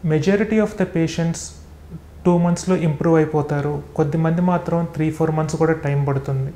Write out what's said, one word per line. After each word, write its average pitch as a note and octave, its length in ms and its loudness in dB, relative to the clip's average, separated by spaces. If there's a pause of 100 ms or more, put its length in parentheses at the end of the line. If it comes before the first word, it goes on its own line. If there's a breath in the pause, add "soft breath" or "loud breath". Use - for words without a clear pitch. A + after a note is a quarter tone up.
(120)
Majority G#3 520 2
of G#3+ 160 -6
the F3+ 60 2 (100)
patients E3 460 -2 (800)
two F3+ 80 6 (120)
మంత్స్‌లో F3 320 0 (120)
improve D#3+ 320 4
అయిపోతారు. D3 540 0 (240)
కొద్దిమంది D#3+ 520 2
మాత్రం E3+ 300 0 (140)
three, D#3 120 0 (120)
four D#3 180 2
months D#3 260 -2
కూడా D#3+ 120 0 (100)
time C#3+ 240 0
పడుతుంది. C3+ 460 -2